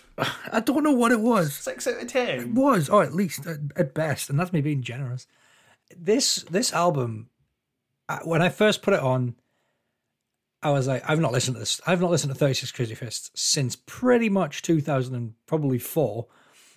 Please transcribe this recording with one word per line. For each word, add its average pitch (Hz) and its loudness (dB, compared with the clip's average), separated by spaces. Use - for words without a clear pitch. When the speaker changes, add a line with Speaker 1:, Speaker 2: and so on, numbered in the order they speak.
Speaker 1:
I 226 0
don't 285 0
know 302 4
what 240 4
it 240 4
was. 208 2
Speaker 2:
Six - -8
out 240 -4
of 247 -10
ten. 233 -2
Speaker 1:
It 120 -8
was, 220 4
or 202 6
at 139 -2
least 165 -2
at, 165 -8
at 135 -2
best, 156 -4
and 139 0
that's 180 -2
me 160 2
being 143 -2
generous. 123 -8
This, 202 0
this 208 0
album 131 0
I, - -4
when 165 2
I 180 4
first 214 2
put - 4
it 156 4
on, 127 0
I 151 2
was 139 2
like, 131 -2
I've 156 2
not 131 0
listened 123 0
to 110 -10
this. - -4
I've 175 2
not 175 2
listened 147 0
to 127 -6
Thirty-six 135 0
Crazy 110 -6
Fists - -12
since - -2
pretty 240 2
much 190 0
two 165 2
thousand 131 -2
and 117 -6
probably 143 0
four, 117 -2